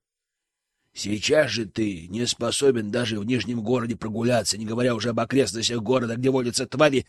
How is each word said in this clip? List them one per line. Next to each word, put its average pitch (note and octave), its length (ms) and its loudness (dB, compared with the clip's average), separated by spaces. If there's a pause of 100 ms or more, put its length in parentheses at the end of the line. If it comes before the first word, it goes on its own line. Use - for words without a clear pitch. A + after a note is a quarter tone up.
(920)
Сейчас A#2+ 580 2
же G#2+ 140 -4
ты F#2+ 440 -4
не A2+ 180 -2
способен A#2 640 2
даже A2+ 280 -2
в G2+ 60 -6
Нижнем A#2+ 380 -2
городе A#2 340 0
прогуляться, A2+ 600 0
не A2 80 -8
говоря A#2+ 280 0
уже A2 140 -4
об A2+ 120 0
окрестностях A#2 600 0
города, A#2 360 0
где B2+ 140 2
водятся B2+ 360 0
твари, C3+ 420 2